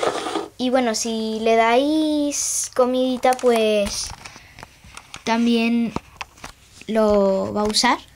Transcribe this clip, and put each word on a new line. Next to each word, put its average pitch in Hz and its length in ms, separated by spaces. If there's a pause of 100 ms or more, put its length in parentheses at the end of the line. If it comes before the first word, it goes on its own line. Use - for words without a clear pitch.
(580)
Y 254 120
bueno, 240 240
si 220 460
le 226 160
dais 294 1160
comidita, 254 600
pues 220 760 (1160)
también 233 680 (960)
lo 208 680
va 208 100
a - 20
usar. 233 340 (180)